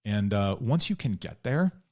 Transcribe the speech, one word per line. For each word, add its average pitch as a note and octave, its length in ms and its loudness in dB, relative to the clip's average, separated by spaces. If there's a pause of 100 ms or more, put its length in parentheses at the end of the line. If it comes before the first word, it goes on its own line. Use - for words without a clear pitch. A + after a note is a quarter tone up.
And, G#2 260 2
uh, G2+ 260 2
once C3 300 0
you G#3 80 -2
can A#2 160 -4
get - 300 -10
there D#3 300 2 (200)